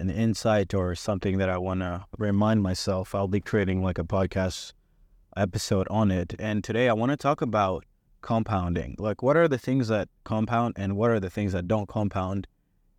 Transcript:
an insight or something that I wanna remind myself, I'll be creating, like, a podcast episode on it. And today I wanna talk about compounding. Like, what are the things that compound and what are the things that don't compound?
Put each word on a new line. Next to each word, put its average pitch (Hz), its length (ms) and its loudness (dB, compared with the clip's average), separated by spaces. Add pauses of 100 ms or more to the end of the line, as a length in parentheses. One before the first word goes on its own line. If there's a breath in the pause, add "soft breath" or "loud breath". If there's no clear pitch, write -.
an 92 80 -2
insight 107 640 0
or 90 220 0
something 95 420 -2
that 95 100 2
I 90 120 0
wanna 92 480 -4 (100)
remind 107 460 4
myself, 92 500 -2
I'll 101 140 0
be 98 120 2
creating, 95 440 2
like, 92 160 -2
a 85 40 -2
podcast 92 680 -2 (640)
episode 98 560 0
on 107 180 4
it. 90 300 0
And 107 240 -2
today 120 260 2
I 113 40 4
wanna 123 240 0
talk 143 240 0
about 101 440 0 (360)
compounding. 92 760 0
Like, 104 240 -2
what 139 160 4
are 170 100 6
the 131 120 0
things 131 300 0
that 101 200 0 (140)
compound 117 520 0
and 98 220 -2
what 117 140 2
are 110 80 2
the 92 100 -4
things 101 240 -2
that 90 140 -2
don't 107 200 0
compound? 98 600 -2 (520)